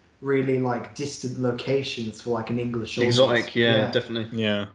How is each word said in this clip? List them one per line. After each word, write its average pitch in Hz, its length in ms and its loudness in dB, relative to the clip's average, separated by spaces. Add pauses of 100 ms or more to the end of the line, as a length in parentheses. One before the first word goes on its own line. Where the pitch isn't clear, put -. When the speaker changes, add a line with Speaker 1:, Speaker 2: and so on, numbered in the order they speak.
(220)
Speaker 1:
really, 135 380 2
like, 120 360 -4
distant 131 440 -8
locations 123 840 -2
for, - 100 -6
like, 110 180 -2
an 120 100 -2
English 120 380 -4
audience. 120 180 4
Speaker 2:
Exotic, 120 400 4
yeah, 117 220 6
Speaker 1:
Yeah. 107 140 2
Speaker 2:
definitely. 117 480 -2
Speaker 3:
Yeah. 104 360 0